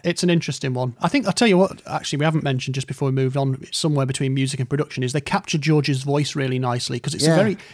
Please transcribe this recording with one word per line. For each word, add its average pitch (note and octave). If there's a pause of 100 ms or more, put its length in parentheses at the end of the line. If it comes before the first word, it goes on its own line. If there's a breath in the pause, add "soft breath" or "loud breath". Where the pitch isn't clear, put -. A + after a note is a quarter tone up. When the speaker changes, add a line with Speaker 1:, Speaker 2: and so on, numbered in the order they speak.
Speaker 1:
it's F3
an F3+
interesting D3
one. B2
I E3+
think, C#4
I'll F#3+
tell A#3+
you F3+
what, -
actually, -
we D3
haven't D#3+
mentioned C3
just C3+
before C#3
we C3
moved C3+
on, C#3
it's -
somewhere D3
between C3+
music C3+
and B2+
production, C#3+
is B2
they D3
capture -
George's C#3+
voice C#3+
really C3
nicely, B2
'cause C#3
it's C#3+
a D#3+
Speaker 2:
Yeah. D#3+
Speaker 1:
very, F#3+ (160 loud breath)